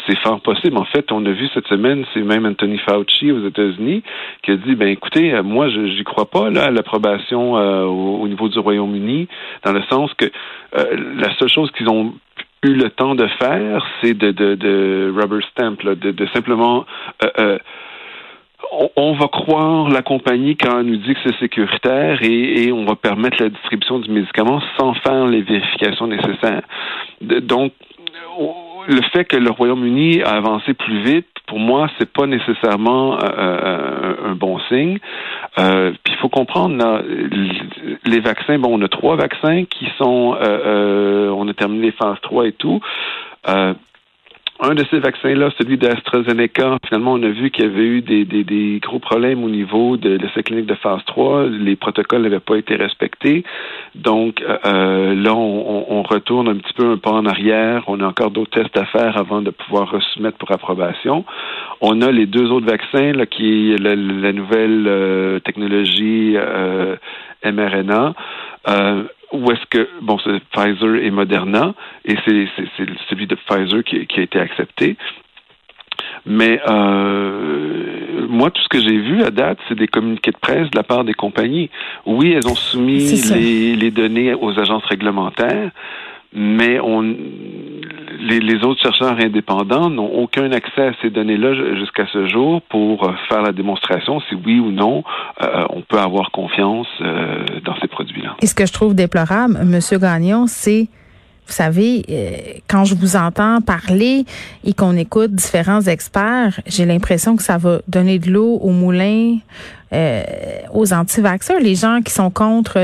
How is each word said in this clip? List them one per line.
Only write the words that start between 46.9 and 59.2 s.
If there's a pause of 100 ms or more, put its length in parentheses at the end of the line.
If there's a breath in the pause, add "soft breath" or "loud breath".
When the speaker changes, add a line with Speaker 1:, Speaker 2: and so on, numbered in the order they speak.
Speaker 1:
on
a
vu
qu'il
y
avait
eu
des,
des,
des
gros
problèmes
au
niveau
de,
de
cette
clinique
de
phase
trois.
Les
protocoles
n'avaient
pas
été
respectés. (540 loud breath)
Donc,
euh,
euh,
là,
on,
on,
on
retourne
un
petit
peu
un
pas
en
arrière.
On
a
encore
d'autres
tests
à
faire
avant